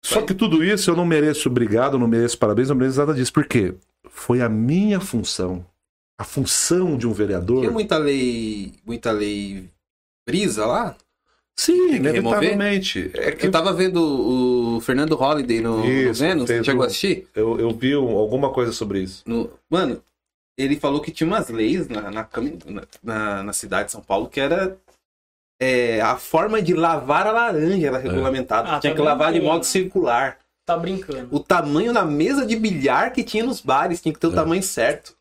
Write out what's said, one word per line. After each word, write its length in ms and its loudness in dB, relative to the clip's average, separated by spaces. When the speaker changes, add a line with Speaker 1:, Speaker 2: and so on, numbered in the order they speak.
Speaker 1:
só 140 -2
Speaker 2:
Vai. 80 -2
Speaker 1:
que 60 0
tudo 300 4
isso 260 2
eu 60 4
não 100 0
mereço 440 2
obrigado, 500 2
não 80 2
mereço 300 2
parabéns, 320 2
não 80 2
mereço 220 2
nada 140 2
disso. 200 -2
Por 120 4
quê? 300 0
Foi 360 -2
a 60 2
minha 540 2
função. 640 -6
A 60 -10
função 720 0
de 80 -4
um 60 2
vereador. 480 0
Speaker 2:
Tinha 120 0
muita 260 0
lei, 760 -2
muita 260 -4
lei 580 -4
brisa 400 -2
lá? 300 -2
Speaker 1:
Sim, 180 0
Speaker 2:
Tem 280 2
que 80 2
remover? 400 0
Speaker 1:
inevitavelmente. 680 -2
É 160 -2
que 160 -6
Speaker 2:
Eu 40 2
tava 220 2
vendo 240 0
o 40 -2
Fernando 340 0
Holliday 460 0
no, 180 0
no 60 0
Speaker 1:
Isso, 360 0
Speaker 2:
Vênus, 260 0
Speaker 1:
fez 180 0
Speaker 2:
chegou 160 2
a 40 2
Speaker 1:
um 20 -2
Speaker 2:
assistir? 480 -2
Speaker 1:
Eu, 240 0
eu 120 0
vi 260 0
um, 200 0
alguma 340 0
coisa 200 0
sobre 300 -4
isso. 240 -10
Speaker 2:
No... 260 -4
Mano, 320 0
ele 220 0
falou 220 0
que 100 -10
tinha 160 -2
umas 220 -2
leis 380 0
na, 220 -8
na, 140 -8
cam-, 420 -6
na, 180 -12
na, 400 -4
na 100 -8
cidade 340 -2
de 40 -12
São 100 -12
Paulo 280 -2
que 100 -4
era, 380 0
é, 400 2
a 140 2
forma 460 0
de 120 2
lavar 540 2
a 40 2
laranja 560 2
era 100 0
Speaker 1:
É. 40 -4
Speaker 2:
regulamentada. 680 -2
Speaker 3:
Ah, 100 0
Speaker 2:
Tinha 140 0
Speaker 3:
tá 40 -2
Speaker 2:
que 60 2
lavar 280 4
de 80 2
Speaker 3:
brincando. 140 2
Speaker 2:
modo 120 0
circular. 720 0
Speaker 3:
Tá 120 0
brincando. 580 -6
Speaker 2:
O 40 2
tamanho 540 2
da 120 2
mesa 400 0
de 100 0
bilhar 560 0
que 120 -2
tinha 200 -2
nos 180 -4
bares, 400 0
tinha 120 -2
que 60 -10
ter 80 0
o 40 2
Speaker 1:
É. 40 -2
Speaker 2:
tamanho 280 0
certo. 580 -2